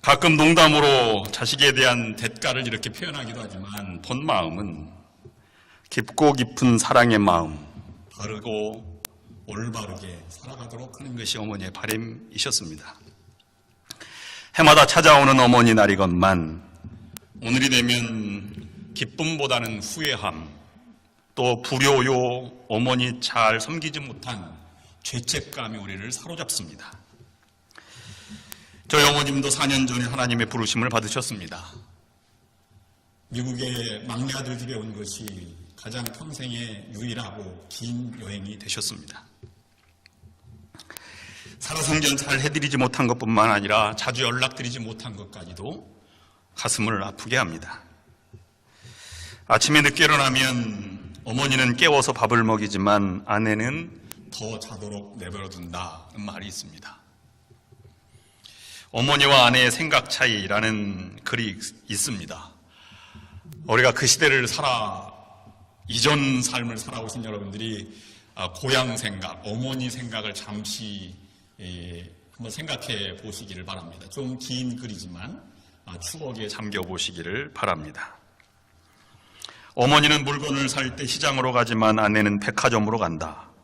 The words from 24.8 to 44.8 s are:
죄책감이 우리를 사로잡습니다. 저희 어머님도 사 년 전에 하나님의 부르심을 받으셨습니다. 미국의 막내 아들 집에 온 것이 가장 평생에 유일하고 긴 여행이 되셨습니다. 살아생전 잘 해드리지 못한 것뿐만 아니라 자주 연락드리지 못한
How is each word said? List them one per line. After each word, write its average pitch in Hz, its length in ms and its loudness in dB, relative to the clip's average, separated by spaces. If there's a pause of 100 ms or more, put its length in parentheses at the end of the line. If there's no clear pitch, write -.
죄책감이 120 760 -6
우리를 98 340 -10
사로잡습니다. 131 800 -10 (2000)
저희 147 160 6
어머님도 139 460 2
사 139 160 0
년 135 180 2
전에 123 200 -2
하나님의 120 420 0
부르심을 113 440 -2
받으셨습니다. 107 680 -4 (1700)
미국의 120 760 -8
막내 123 260 -6
아들 127 240 -8
집에 120 180 -10
온 107 220 -10
것이 98 600 -14 (180)
가장 120 300 -10
평생에 117 920 -10
유일하고 104 720 -10
긴 120 520 -8
여행이 101 400 -12
되셨습니다. - 640 -10 (2250)
살아생전 151 580 0
잘 139 220 -2
해드리지 143 380 -2
못한 127 320 2
것뿐만 113 420 4
아니라 104 460 2
자주 123 260 -4
연락드리지 127 560 -4
못한 113 380 -12